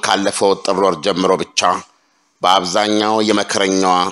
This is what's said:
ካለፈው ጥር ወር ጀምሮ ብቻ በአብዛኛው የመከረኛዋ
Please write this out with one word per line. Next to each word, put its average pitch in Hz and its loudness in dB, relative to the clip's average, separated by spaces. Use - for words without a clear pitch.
ካለፈው 101 0
ጥር 95 -2
ወር 92 0
ጀምሮ 92 0
ብቻ - -6
በአብዛኛው 104 0
የመከረኛዋ 98 0